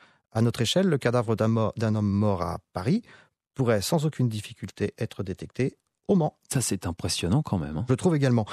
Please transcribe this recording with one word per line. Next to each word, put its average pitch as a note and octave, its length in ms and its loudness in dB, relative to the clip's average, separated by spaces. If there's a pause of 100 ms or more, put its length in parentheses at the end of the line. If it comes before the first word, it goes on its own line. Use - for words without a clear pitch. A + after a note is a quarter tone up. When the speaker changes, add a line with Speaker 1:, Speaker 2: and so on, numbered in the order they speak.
(320)
Speaker 1:
À A2+ 100 2
notre A#2 180 2
échelle, F3+ 280 2
le D#3 100 2
cadavre A#2 380 0
d'un A2 100 2
mo-, A2+ 300 2
d'un G#2+ 180 0
homme G#2 160 0
mort G2+ 320 0
à E2+ 160 -6 (140)
Paris C3+ 300 -2 (520)
pourrait A#2 260 2
sans D#3 260 0
aucune C3 220 0
difficulté - 720 -6
être - 240 -6
détecté F#2+ 540 -6 (320)
au G3+ 80 6
Mans. D#3 200 2 (160)
Speaker 2:
Ça, C3+ 80 0
c'est G#2 240 -4
impressionnant F#2 580 -2
quand G2+ 160 -2
même, D2+ 180 -6
hein. A2 120 -4
Speaker 1:
Je C3 60 2
trouve E3 220 2
également. B2 360 2